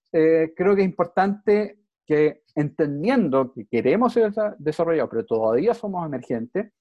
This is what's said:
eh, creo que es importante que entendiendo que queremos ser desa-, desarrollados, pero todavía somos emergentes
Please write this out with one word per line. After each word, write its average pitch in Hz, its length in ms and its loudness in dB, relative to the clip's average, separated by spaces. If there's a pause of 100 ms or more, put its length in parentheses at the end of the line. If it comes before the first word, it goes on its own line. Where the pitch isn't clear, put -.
(120)
eh, 160 420 2
creo 190 200 2
que 196 80 2
es 190 40 2
importante 202 920 -2 (260)
que 151 380 0 (120)
entendiendo 147 1000 0
que 110 120 -12
queremos 165 460 0
ser 220 200 0
desa-, 208 260 -4
desarrollados, 156 500 -2
pero 113 160 -4
todavía 117 480 0
somos 196 320 -6
emergentes 143 760 -6